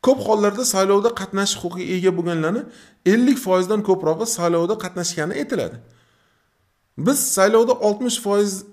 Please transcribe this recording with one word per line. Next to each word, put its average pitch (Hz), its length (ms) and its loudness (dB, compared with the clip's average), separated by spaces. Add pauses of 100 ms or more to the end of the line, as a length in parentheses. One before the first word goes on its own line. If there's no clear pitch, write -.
Ko'p 262 160 4
hollarda 208 460 0
saylovda 202 440 2
qatnashish 196 500 -4
huquqiga 175 340 -8
ega 185 180 2
bo'lganlarni 170 500 -2 (440)
ellik 240 340 4
foizdan 185 440 0
ko'prog'i 185 420 0
saylovda 170 500 0
qatnashgani 175 580 -6
aytiladi. - 440 -6 (1200)
Biz 240 280 0
saylovda 226 480 4
oltmish 208 460 0
foiz 202 320 0 (220)